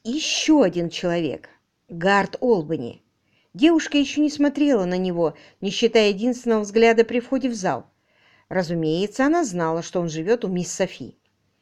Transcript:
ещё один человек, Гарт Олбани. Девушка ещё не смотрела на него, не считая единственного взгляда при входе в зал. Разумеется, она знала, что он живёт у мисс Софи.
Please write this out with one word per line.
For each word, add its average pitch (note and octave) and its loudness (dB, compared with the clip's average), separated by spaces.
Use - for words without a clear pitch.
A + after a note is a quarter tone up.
ещё D4 2
один F3 0
человек, E3+ -4
Гарт F#3 0
Олбани. E3 -2
Девушка D4+ 2
ещё C#4+ 0
не D4+ 2
смотрела C#4+ 2
на F3+ -2
него, F3 0
не F#3+ -4
считая A3+ 2
единственного A3+ 0
взгляда A3+ 4
при A#3 -2
входе B3+ -2
в A#3+ -4
зал. F3+ -4
Разумеется, F3 -2
она E4 2
знала, E3+ -2
что - -4
он E3+ -2
живёт F3 -2
у - -2
мисс F3+ -4
Софи. F3 -6